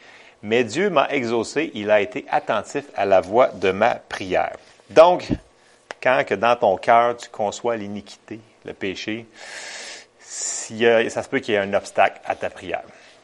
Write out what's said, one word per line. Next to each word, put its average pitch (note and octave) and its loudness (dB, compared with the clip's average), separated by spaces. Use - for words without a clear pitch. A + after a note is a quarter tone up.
Mais A2+ 2
Dieu C#3 -2
m'a D3+ 2
exaucé, A#2+ -2
il G#2 -4
a G#2+ 6
été G2+ -6
attentif C3+ -4
à G2+ -2
la F#2+ 4
voix G#2 4
de F#2+ -2
ma G#2 2
prière. » - -6
Donc, D#3+ 6
quand C3+ 2
que - -2
dans A2 2
ton G#2 2
cœur, A#2+ 4
tu - -16
conçois A2 -4
l'iniquité, G#2 -12
le F2+ -12
péché, A2 -8
s'il - -10
y A2+ 2
a, A#2 4
ça A2 -6
se - -16
peut C3+ -2
qu'il A2+ -2
y - 2
ait G2+ 2
un G2+ -2
obstacle - 0
à G2 -4
ta F#2 -8
prière. - -10